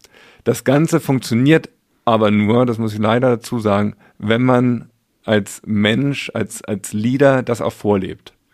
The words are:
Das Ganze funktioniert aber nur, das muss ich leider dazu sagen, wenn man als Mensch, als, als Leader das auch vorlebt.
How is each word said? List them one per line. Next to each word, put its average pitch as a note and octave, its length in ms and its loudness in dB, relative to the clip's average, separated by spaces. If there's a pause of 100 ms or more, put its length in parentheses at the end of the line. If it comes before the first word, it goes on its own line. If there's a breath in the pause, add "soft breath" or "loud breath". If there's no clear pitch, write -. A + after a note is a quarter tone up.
(440 soft breath)
Das B2 200 -2
Ganze D3+ 360 2
funktioniert C3+ 680 0 (360)
aber A2 260 2
nur, G#2+ 340 2
das A#2+ 120 -2
muss A2 160 -4
ich G#2+ 60 -6
leider A2+ 300 2
dazu A#2+ 300 -4
sagen, G#2 360 0 (220 soft breath)
wenn A2+ 240 0
man B2 480 2 (360)
als G#2+ 400 -2
Mensch, A2 680 -2
als, - 300 -8
als - 300 -8
Leader C3 500 2
das A2 180 -4
auch E2+ 120 -4
vorlebt. - 600 -4 (200 soft breath)